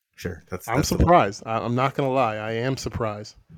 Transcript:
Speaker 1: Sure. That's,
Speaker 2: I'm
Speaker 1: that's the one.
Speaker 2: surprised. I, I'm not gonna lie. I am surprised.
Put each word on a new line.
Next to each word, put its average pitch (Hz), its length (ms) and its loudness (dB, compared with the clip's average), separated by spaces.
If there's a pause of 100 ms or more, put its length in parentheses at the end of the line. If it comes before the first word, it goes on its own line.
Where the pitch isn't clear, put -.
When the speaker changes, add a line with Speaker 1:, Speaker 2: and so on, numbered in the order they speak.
(160)
Speaker 1:
Sure. 90 340 -10
That's, - 180 -10
Speaker 2:
I'm 117 100 -2
Speaker 1:
that's 147 120 0
the 185 60 -2
one. - 100 4
Speaker 2:
surprised. 147 400 4
I, 113 140 -2
I'm 117 160 -2
not 135 200 2
gonna 139 160 0
lie. 123 240 2
I 107 180 -6
am 123 220 -2
surprised. 107 600 -6 (220)